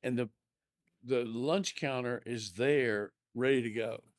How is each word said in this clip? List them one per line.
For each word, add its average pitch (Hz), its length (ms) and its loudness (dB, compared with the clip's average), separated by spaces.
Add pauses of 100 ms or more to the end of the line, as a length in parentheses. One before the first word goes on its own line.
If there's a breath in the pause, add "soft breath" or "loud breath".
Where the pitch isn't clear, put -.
and 123 140 -2
the, 120 120 -2 (720)
the 123 220 0
lunch 135 500 -2
counter 123 500 -2
is 107 280 -6
there 117 580 2 (240)
ready 127 260 4
to 117 80 -2
go. 113 320 -4 (180)